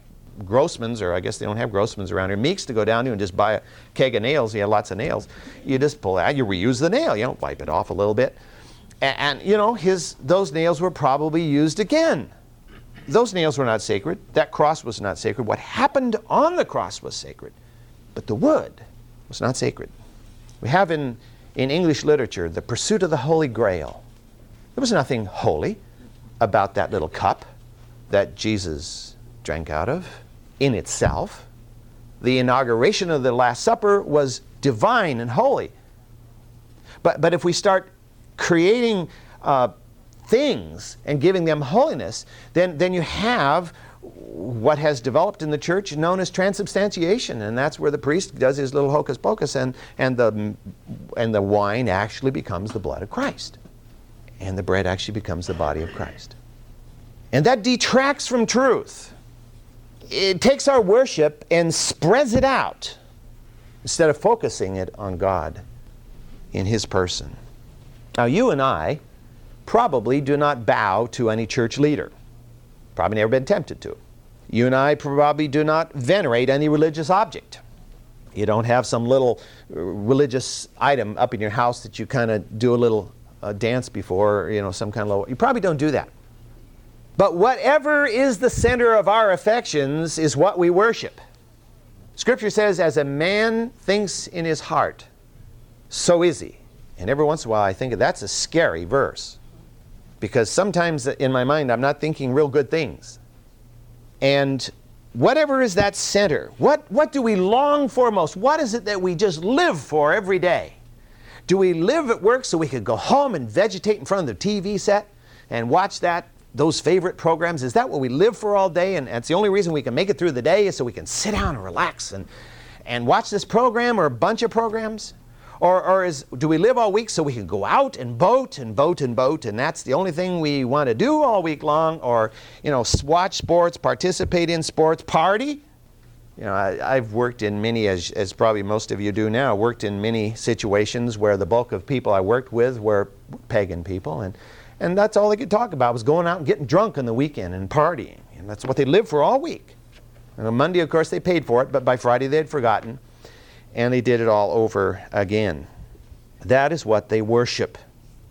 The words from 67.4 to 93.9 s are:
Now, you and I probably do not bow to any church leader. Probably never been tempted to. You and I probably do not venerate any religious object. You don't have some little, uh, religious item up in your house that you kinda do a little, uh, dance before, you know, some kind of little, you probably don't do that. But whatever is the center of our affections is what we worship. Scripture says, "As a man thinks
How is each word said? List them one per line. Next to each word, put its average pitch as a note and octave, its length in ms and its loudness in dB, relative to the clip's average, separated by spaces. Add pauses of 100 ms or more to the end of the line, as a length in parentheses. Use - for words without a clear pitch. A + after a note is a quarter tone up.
Now, A#2+ 80 2
you G3+ 240 2
and C#3+ 120 0
I A#2+ 380 0 (640)
probably C#3+ 540 2
do C#3+ 160 0
not C#3+ 300 0
bow A2+ 460 2
to A2+ 180 -2
any A2 160 0
church A#2 320 -2
leader. C#3+ 340 0 (840)
Probably G2 200 0
never A2 140 2
been C3 160 2
tempted - 360 -2
to. - 140 -12 (540)
You A#2 160 2
and B2+ 100 2
I C#3+ 200 2
probably D3 520 0
do D3 160 0
not D#3 300 0
venerate C3 560 2
any C#3+ 200 2
religious D#3 420 2
object. - 480 -2 (760)
You G2+ 140 -2
don't A2 180 2
have B2 220 2
some A#2 180 -2
little, B2+ 340 2 (320)
uh, D2+ 80 -10
religious A2+ 880 -2 (120)
item A#2+ 400 0
up A#2+ 160 0
in G2 40 -8
your G#2+ 120 -2
house A#2+ 320 -2
that - 160 -14
you G#2+ 80 -8
kinda A2+ 320 0
do A#2 340 0
a A#2+ 40 4
little, A2+ 340 0 (320)
uh, G#2 100 -8
dance A#2 360 -4
before, G2 600 0
you G#2 120 -2
know, G2 100 -4
some G#2 200 -8
kind A2 120 -4
of G#2 60 -4
little, G2+ 200 -2
you C3+ 60 -6
probably A#3+ 260 0
don't E3+ 160 0
do D3+ 140 0
that. A2 180 -2 (1080)
But F3+ 200 2
whatever C4+ 720 2
is B3 340 0
the B3+ 100 2
center A#3+ 440 4
of G3 140 4
our G#3+ 240 4
affections D#3+ 840 0
is D3+ 180 2
what F3+ 220 4
we F3 120 4
worship. G3+ 520 0 (920)
Scripture G#3+ 340 0
says, G#3 300 2
"As D#3+ 180 2
a D3 60 2
man G#3 640 0 (100)
thinks G3+ 480 -2